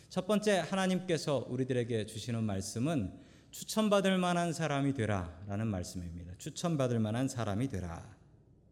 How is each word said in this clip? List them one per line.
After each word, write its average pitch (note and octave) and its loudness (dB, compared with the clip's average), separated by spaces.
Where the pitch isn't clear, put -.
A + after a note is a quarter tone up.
첫 F3+ -4
번째, G#3 4
하나님께서 F3 0
우리들에게 B2 0
주시는 A2+ -4
말씀은 A2 0
"추천받을 G3+ 4
만한 F3 2
사람이 C#3 0
되라"라는 G2+ -2
말씀입니다. F2 -6
"추천받을 C3+ 0
만한 A2 2
사람이 A2+ -2
되라." F2 -6